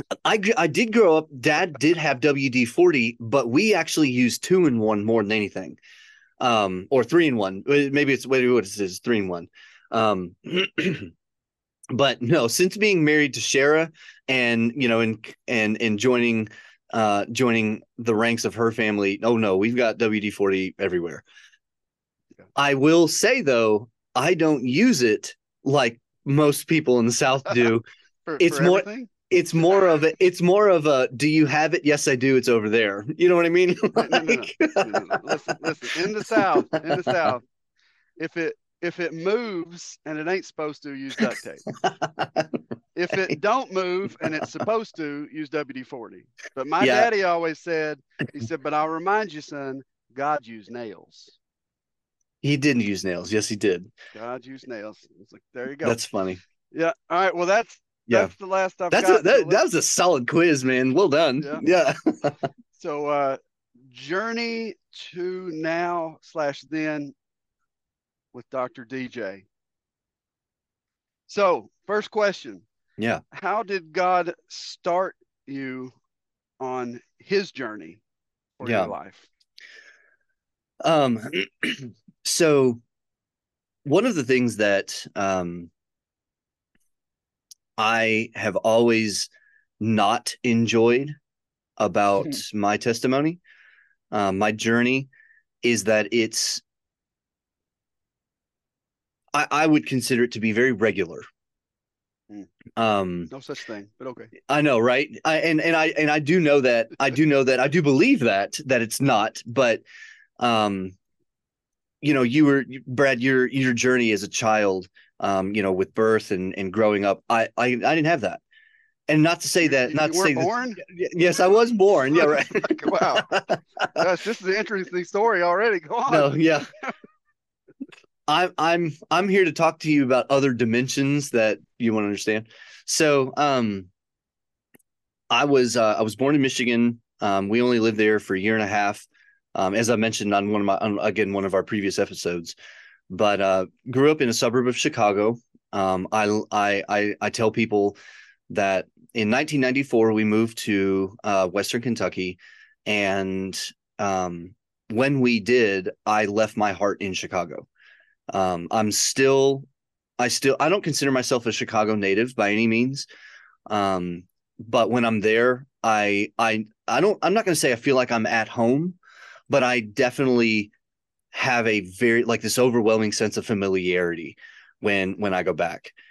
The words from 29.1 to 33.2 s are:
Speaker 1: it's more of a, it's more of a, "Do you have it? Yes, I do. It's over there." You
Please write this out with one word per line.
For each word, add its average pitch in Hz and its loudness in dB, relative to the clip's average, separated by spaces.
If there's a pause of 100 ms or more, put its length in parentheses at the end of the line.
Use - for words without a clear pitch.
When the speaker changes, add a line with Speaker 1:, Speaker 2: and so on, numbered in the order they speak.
Speaker 1:
it's 175 2
more 180 4
of 156 4
a, 160 2 (100)
it's 180 2
more 202 4
of 170 4
a, 131 2
"Do 139 0
you 156 4
have 151 0
it? 170 -2
Yes, 147 2
I 139 2
do. 131 2
It's 123 2
over 110 2
there." 104 0 (140)
You 175 4